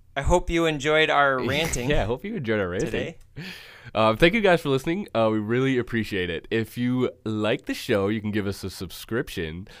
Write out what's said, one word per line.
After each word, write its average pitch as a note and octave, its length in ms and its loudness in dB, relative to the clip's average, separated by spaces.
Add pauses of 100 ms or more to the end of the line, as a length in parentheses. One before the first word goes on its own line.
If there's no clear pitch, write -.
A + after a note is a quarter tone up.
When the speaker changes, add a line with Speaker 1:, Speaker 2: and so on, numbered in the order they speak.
(180)
Speaker 1:
I C#3 40 -2
hope F3 280 2
you E3 160 2
enjoyed D#3 440 2
our C#3+ 300 4
Speaker 2:
<laughs> B2+ 60 -2
Speaker 1:
ranting C#3 440 0
Speaker 2:
Yeah, D3 140 2
I - 20 -2
hope B2 200 -2
you A3 120 -8
enjoyed A2 220 0
our F#2 100 0
ranting. G2 200 -2
Speaker 1:
today. C3 280 -6 (760)
Speaker 2:
Um, A2 240 4
thank F3 160 6
you A#3 80 0
guys F3+ 200 4
for D3 80 -2
listening. E3 440 0
Uh, A2+ 180 4
we A2 80 0
really B2+ 380 0
appreciate G#2+ 520 -2
it. E2 200 -6
If A2+ 280 -2
you B2 340 0 (120)
like A2 420 -2
the C#4 100 -6
show, G2 320 0
you A2 120 0
can G#2 120 -4
give G2+ 160 -2
us G2 160 -6
a G2 60 -6
subscription. F2+ 1000 -8 (140)